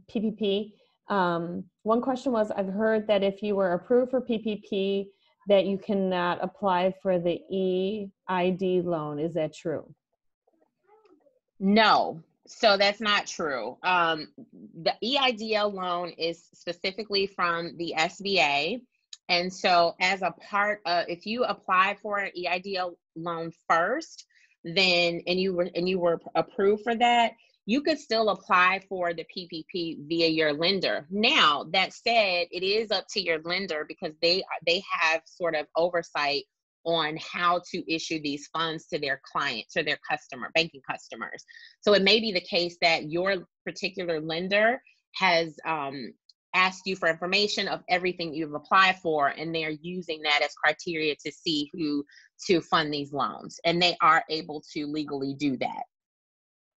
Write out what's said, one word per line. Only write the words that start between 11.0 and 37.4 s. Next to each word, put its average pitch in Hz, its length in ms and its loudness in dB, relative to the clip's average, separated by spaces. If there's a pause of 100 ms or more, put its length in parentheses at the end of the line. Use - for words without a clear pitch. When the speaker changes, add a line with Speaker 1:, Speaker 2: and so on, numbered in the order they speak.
Speaker 2:
No. 190 640 4 (260)
So 202 300 2
that's 202 240 2
not 208 260 0
true. 127 560 -6
Um, 165 460 2 (540)
the 185 100 2 (100)
E 262 160 0
I 262 120 2
D 214 240 -2
L 208 140 2
loan 180 420 -4
is 170 420 -6
specifically 196 720 -4
from 170 500 -2
the 165 180 -6
S 165 260 -2
B 190 180 0
A. 151 400 0 (480)
And 175 240 0
so 175 480 4
as 185 220 0
a 170 120 -2 (160)
part 208 360 0
of, 170 240 0
if 175 160 -8
you 233 180 -2
apply 196 580 0
for 208 180 -4
an 190 180 -4
E 175 100 -4
I 180 120 -2
D 190 180 -6
L 180 200 -6 (200)
loan 165 340 -6 (160)
first, 190 580 0 (400)
then, 170 640 2
and 180 100 2
you 185 160 0
were, 175 220 0
and 175 140 0
you 185 100 0
were 170 220 2 (140)
approved 208 480 0
for 233 120 0
that, 233 380 4 (320)
you 254 160 2
could 302 180 0
still 220 300 0
apply 185 580 2
for 175 260 -4
the 165 200 -10
P 180 160 -10
P 160 220 -10
P 170 260 -6 (100)
via 165 200 2
your 156 260 2
lender. 156 560 0
Now, 196 600 2
that 185 220 0
said, 190 580 2
it 180 120 -6
is 208 280 0
up 190 200 -2
to 208 100 -4
your 165 220 0
lender 170 440 -4
because 156 340 -8
they, 175 220 2 (220)
they 175 240 2
have 165 360 0
sort 165 300 -4
of 151 100 -2 (120)
oversight 160 640 0 (420)
on 160 320 0
how 175 440 0 (100)